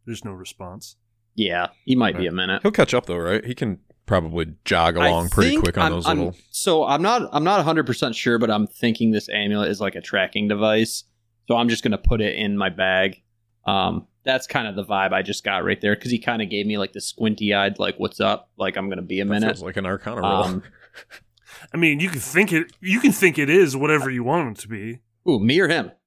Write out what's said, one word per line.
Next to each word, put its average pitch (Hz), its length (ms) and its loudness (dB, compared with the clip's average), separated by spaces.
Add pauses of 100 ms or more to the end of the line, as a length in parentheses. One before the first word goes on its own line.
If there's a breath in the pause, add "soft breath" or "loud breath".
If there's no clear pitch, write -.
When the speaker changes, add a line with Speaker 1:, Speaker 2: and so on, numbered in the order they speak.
Speaker 1:
There's 113 180 -10
no 104 80 -10
response. 92 640 -16 (400)
Speaker 2:
Yeah, 87 320 0 (160)
he 131 120 2
might 110 200 2
be 92 80 -2
Speaker 3:
Right. 85 80 -2
Speaker 2:
a - 20 -8
minute. 92 280 -2
Speaker 3:
He'll 202 100 2
catch 165 220 2
up 123 120 0
though, 87 120 -2
right? 90 260 -2
He 123 100 -8
can 107 240 -4 (280)
probably 82 480 0 (100)
jog 82 320 4
Speaker 2:
I 87 120 4
Speaker 3:
along 85 220 0
pretty 254 200 4
Speaker 2:
think 302 120 2
Speaker 3:
quick - 160 0
on 170 80 4
Speaker 2:
I'm, 165 60 0
Speaker 3:
those - 140 -2
Speaker 2:
I'm, 165 120 0
Speaker 3:
little. - 180 -4 (140)
Speaker 2:
so 160 340 0
I'm 120 180 0
not, 220 300 0
I'm 147 120 0
not 190 160 4
a - 20 2
hundred 156 240 2
percent 123 300 -2
sure, 120 220 2
but 113 120 2
I'm 107 160 2
thinking 113 460 0
this 104 160 -2
amulet 104 420 -2
is 98 100 -4
like 98 140 -4
a 92 60 -10
tracking 101 480 -2
device. 107 560 0 (420)
So 117 100 2
I'm 120 120 2
just 113 160 -2
gonna 107 140 0
put 113 220 2
it 104 160 0
in 101 220 -2
my 98 100 0
bag. 95 540 0 (420)
Um, 95 440 -2 (160)
that's 131 220 -2
kind 120 200 -4
of 101 100 -8
the 101 80 -4
vibe 95 280 0
I 95 100 0
just 98 220 -6
got 98 200 -2
right 95 160 0
there, 104 160 2
'cause - 140 -8
he 120 80 0
kinda 113 280 -2
gave 104 200 -4
me, 107 120 -2
like, 98 160 -4
the 101 80 -10
squinty-eyed, 101 760 0
like, 95 200 -4
"What's 98 220 -4
up?" 104 360 -2
Like, 95 220 -4
"I'm 98 100 -6
gonna 92 140 -8
be 95 180 -4
a 98 40 0
Speaker 3:
That 101 60 -2
Speaker 2:
minute." 104 180 0
Speaker 3:
feels - 140 -4
like 92 140 -8
an 101 80 -6
Arcana 98 380 -6
roll. 98 220 2
Speaker 2:
Um, 92 180 -4 (1120 loud breath)
Speaker 1:
I - 40 -6
mean, 156 240 2
you 185 80 -2
can 151 120 -6
think 190 320 0
it, 160 280 0
you 190 200 -2
can 269 120 6
think 160 260 2
it 143 120 2
is 156 260 6
whatever 143 340 2
you 123 140 -2
want 131 320 -2
it - 60 -18
to 101 60 -16
be. 110 320 -10 (280)
Speaker 2:
Ooh, 139 120 4
me 123 200 4
or 180 80 4
him? 143 220 -2 (160)